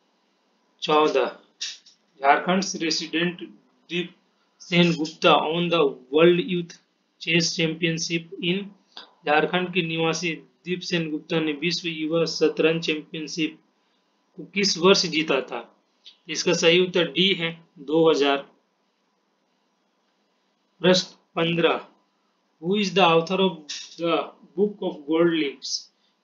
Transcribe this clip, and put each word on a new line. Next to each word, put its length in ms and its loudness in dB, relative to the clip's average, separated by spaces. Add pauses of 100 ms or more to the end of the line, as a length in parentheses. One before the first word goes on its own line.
(840)
चौदह, 440 2 (920)
झारखंड 420 2
से 160 -8
रेसिडेंट 640 -4 (460)
दीप 260 -8 (460)
सेन 340 2
गुप्ता 360 0
on 400 2
the 120 2 (320)
World 380 6
Youth 200 -4 (500)
Chess 380 0
Championship 840 -4
in, 220 -2 (600)
झारखंड 480 0
के 80 0
निवासी 520 -2
दीप 460 -10
सेन 300 -4
गुप्ता 300 -4
ने 120 -2
विश्व 360 -4
युवा 360 -2
शतरंज 600 0
championship 720 -6 (760)
को 80 -16
किस 340 -2
वर्ष 280 4
जीता 340 -2
था? 440 -14 (440)
इसका 240 -2
सही 280 4
उत्तर 320 0
D 220 2
है, 340 -6 (100)
दो 320 2
हज़ार। 260 2 (2500)
प्रश्न 360 2 (200)
पन्द्रह, 500 0 (760)
"Who 120 0
is 140 -2
the 140 4
author 360 2
of 160 2 (440)
the 180 0 (420)
Book 220 0
of 120 -4 (160)
Gold 240 4
Links?" 580 -6 (320)